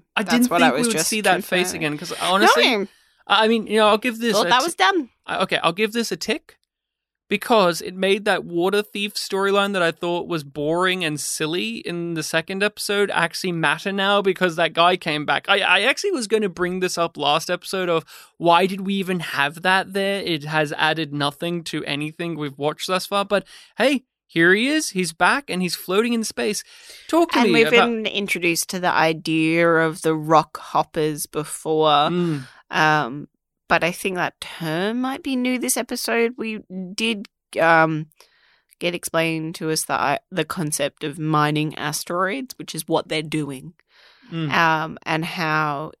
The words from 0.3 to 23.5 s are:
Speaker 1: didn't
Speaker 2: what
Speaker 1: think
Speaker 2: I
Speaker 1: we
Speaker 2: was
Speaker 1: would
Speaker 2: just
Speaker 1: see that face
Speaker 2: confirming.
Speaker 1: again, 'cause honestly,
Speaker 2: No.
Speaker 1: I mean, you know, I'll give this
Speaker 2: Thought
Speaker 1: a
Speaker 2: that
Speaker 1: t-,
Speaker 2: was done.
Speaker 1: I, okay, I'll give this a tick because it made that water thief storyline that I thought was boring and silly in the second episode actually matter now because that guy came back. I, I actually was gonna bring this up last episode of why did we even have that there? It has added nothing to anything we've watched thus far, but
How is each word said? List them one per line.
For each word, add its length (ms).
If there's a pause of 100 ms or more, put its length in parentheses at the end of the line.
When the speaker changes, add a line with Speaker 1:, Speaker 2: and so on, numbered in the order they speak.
Speaker 1:
didn't 160
Speaker 2:
what 100
Speaker 1:
think 100
Speaker 2:
I 40
Speaker 1:
we 40
Speaker 2:
was 80
Speaker 1:
would 100
Speaker 2:
just 100
Speaker 1:
see 140
that 220
face 280
Speaker 2:
confirming. 220
Speaker 1:
again, 40
'cause 140 (100)
honestly, 420 (140)
Speaker 2:
No. 100 (400)
Speaker 1:
I 200
mean, 200
you 100
know, 100
I'll 100
give 220
this 160
Speaker 2:
Thought 120
Speaker 1:
a 20
Speaker 2:
that 100
Speaker 1:
t-, 60
Speaker 2:
was 100
done. 340 (160)
Speaker 1:
I, 180
okay, 200
I'll 100
give 200
this 180
a 60
tick 400 (720)
because 500
it 140
made 320
that 180
water 380
thief 320
storyline 600
that 100
I 80
thought 360
was 160
boring 640
and 140
silly 580
in 380
the 80
second 400
episode 480
actually 400
matter 400
now 320
because 320
that 180
guy 240
came 300
back. 200
I, 120
I 220
actually 300
was 160
gonna 220
bring 300
this 180
up 200
last 340
episode 360
of 160 (340)
why 280
did 160
we 140
even 240
have 420
that 320
there? 300
It 220
has 280
added 400
nothing 520
to 200
anything 500
we've 220
watched 300
thus 180
far, 200
but 220 (300)